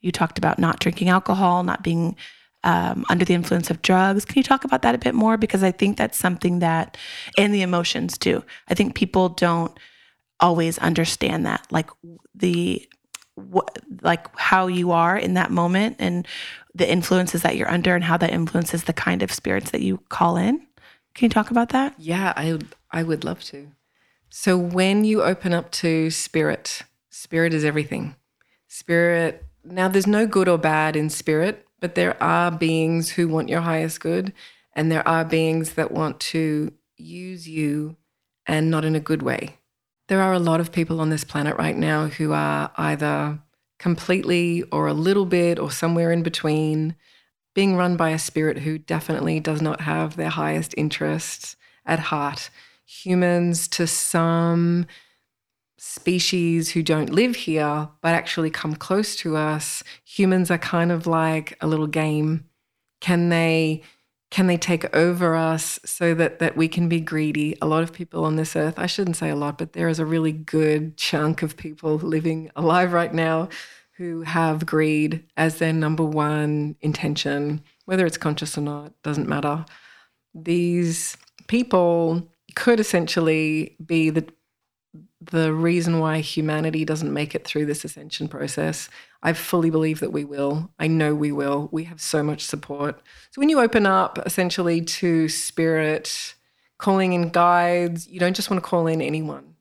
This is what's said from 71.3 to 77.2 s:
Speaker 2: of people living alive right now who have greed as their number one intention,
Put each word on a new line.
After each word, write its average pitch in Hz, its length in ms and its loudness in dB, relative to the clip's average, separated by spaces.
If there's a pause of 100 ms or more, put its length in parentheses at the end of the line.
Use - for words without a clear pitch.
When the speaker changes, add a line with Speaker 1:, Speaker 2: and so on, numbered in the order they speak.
Speaker 2:
of 151 140 -6
people 156 400 -4
living 160 580 -2
alive 175 380 2
right 170 220 0
now 160 340 0 (480)
who 170 260 -8
have 160 440 0
greed 156 580 0 (120)
as 160 220 0
their 160 140 2
number 156 320 0
one 151 760 0
intention, 147 840 -2 (240)